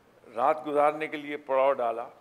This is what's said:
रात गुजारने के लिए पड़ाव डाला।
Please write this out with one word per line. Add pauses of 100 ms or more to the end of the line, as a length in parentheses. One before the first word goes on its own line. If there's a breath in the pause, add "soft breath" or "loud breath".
(280)
रात
गुजारने
के
लिए
पड़ाव
डाला।